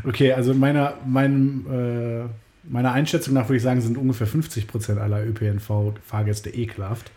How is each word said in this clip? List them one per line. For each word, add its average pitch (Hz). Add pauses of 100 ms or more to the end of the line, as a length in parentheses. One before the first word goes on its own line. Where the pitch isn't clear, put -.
Okay, 131
also 127
meiner, 139 (120)
meinem, 135
äh, 120 (460)
meiner 123
Einschätzung 147
nach 131
würde 135
ich 117
sagen, 127
sind 117
ungefähr 127
fünfzig 117
Prozent 104
aller 104
Ö-P-N-V-Fahrgäste 104
ekelhaft. 110